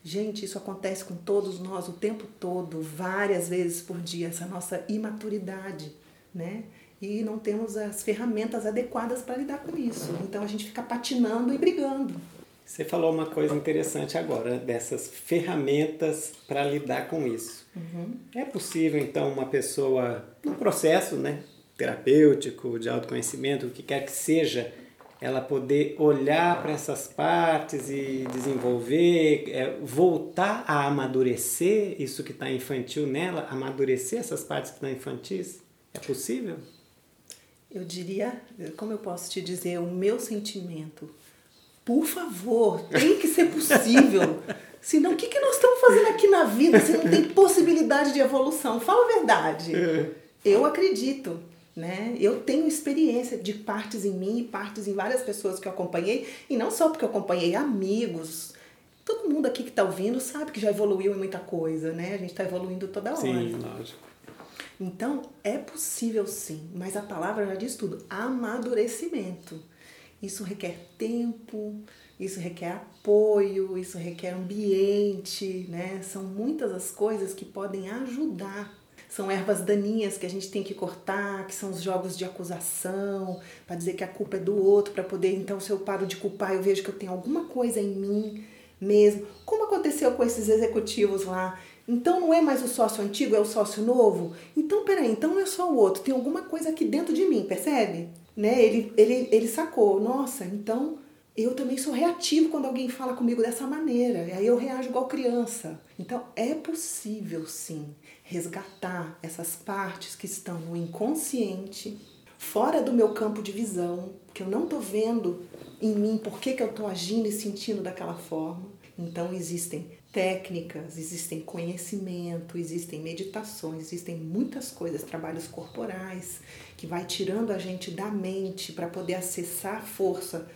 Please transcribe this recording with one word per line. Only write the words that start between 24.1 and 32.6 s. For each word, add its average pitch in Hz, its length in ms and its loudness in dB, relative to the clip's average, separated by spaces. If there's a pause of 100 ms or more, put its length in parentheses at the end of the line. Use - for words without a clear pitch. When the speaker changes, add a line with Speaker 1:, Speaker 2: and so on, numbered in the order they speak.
Speaker 2:
seja, 147 640 0 (460)
ela 131 220 -2
poder 139 580 0
olhar 151 640 4
pra 151 100 -4
essas 143 340 -6
partes 156 840 0
e 135 420 -4
desenvolver, 135 1200 4
é, 131 300 -2
voltar 175 840 2
a 143 220 2
amadurecer 143 1120 2
isso 143 220 -6
que - 100 -10
tá 135 160 -6
infantil 131 560 -4